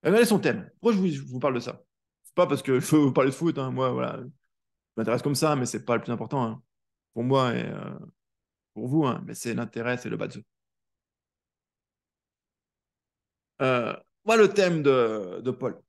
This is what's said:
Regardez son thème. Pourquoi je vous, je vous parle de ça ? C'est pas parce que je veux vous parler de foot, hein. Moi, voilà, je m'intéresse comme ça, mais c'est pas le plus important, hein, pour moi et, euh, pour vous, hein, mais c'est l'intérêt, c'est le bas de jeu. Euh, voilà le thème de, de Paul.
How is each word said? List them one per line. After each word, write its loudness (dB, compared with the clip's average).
Regardez 6
son 2
thème. -2
Pourquoi 0
je 2
vous, 2
je -4
vous -10
parle -2
de -2
ça ? -12
C'est -16
pas 4
parce -2
que 2
je 2
veux 8
vous 4
parler 4
de -8
foot, -2
hein. -4
Moi, 0
voilà, -6
je -14
m'intéresse -2
comme 0
ça, 2
mais -2
c'est -8
pas 0
le -4
plus -8
important, -4
hein, -6
pour -6
moi 0
et, -4
euh, -10
pour -10
vous, 2
hein, -4
mais -12
c'est -6
l'intérêt, -4
c'est -10
le -6
bas -6
de -12
jeu. -16
Euh, 0
voilà 6
le 6
thème 2
de, 2
de -2
Paul. -6